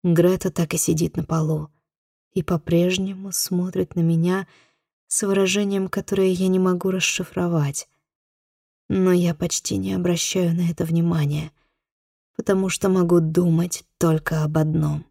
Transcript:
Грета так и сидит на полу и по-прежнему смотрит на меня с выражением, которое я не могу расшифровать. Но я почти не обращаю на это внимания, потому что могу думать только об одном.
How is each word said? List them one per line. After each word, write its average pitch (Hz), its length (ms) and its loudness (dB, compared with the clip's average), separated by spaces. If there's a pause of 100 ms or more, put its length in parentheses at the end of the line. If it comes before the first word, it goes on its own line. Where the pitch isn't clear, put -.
Грета 175 480 2
так 165 240 -2
и - 20 -4
сидит 160 400 -2
на 165 80 -4
полу 156 460 -4 (600)
и 180 100 -2
по-прежнему 185 880 -2
смотрит 180 640 -4
на 175 60 -2
меня 165 460 0 (600)
с - 160 -4
выражением, 196 680 0
которое 190 400 -2
я 185 200 0
не 185 100 2
могу 185 320 0
расшифровать. 170 1000 -2 (1000)
Но 185 240 2
я 175 220 2
почти - 440 -4
не 190 160 -4
обращаю 175 600 0
на 175 140 0
это 165 160 -4
внимания, 160 680 0 (840)
потому 190 320 0
что 190 200 -2
могу 175 320 4
думать 165 640 0 (140)
только 160 440 0
об 156 160 0
одном. 151 520 0